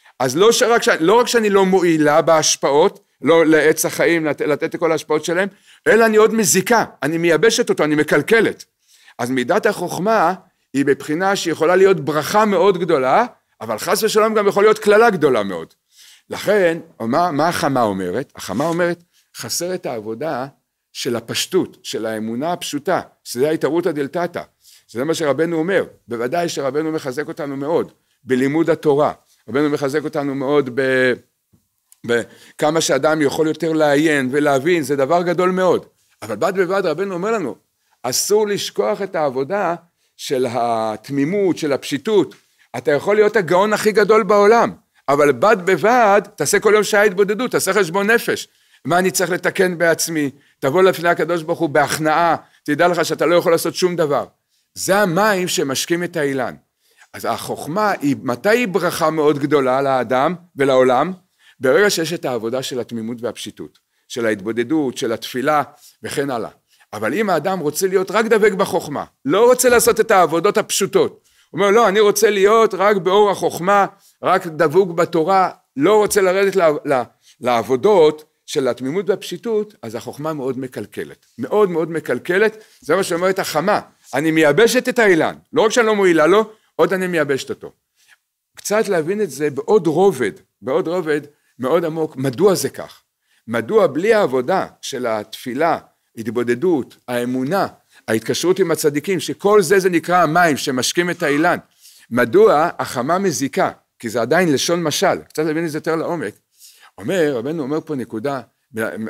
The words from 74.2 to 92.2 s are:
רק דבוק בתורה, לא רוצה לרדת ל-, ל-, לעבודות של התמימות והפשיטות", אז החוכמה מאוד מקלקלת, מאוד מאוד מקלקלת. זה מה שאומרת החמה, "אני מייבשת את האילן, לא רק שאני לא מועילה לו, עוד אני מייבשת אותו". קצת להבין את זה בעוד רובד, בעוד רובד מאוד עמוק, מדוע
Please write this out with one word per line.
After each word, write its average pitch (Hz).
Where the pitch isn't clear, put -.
רק 180
דבוק 165
בתורה, 170
לא 180
רוצה 208
לרדת 190
ל-, 151
ל-, 127
לעבודות 131
של 135
התמימות 139
והפשיטות", 208
אז 113
החוכמה 131
מאוד 139
מקלקלת, 107
מאוד 202
מאוד 165
מקלקלת. 175
זה 147
מה 190
שאומרת 175
החמה, 165
"אני 156
מייבשת 180
את 240
האילן, 160
לא 160
רק 220
שאני 233
לא 220
מועילה 170
לו, 214
עוד 170
אני 185
מייבשת 143
אותו". 82
קצת 208
להבין 190
את 175
זה 147
בעוד 170
רובד, 147
בעוד 151
רובד 160
מאוד 151
עמוק, 160
מדוע 139